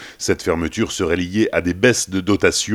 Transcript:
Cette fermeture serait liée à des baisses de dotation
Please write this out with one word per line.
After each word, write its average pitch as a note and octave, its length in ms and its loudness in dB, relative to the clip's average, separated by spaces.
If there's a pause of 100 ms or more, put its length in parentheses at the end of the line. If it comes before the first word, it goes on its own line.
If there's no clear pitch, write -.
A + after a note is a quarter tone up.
(180)
Cette - 260 -2
fermeture E2 500 -2
serait E2+ 240 0
liée F#2 340 0
à E2+ 80 0
des F2 140 0
baisses A2 360 2
de F#2+ 120 -2
dotation F#2 540 0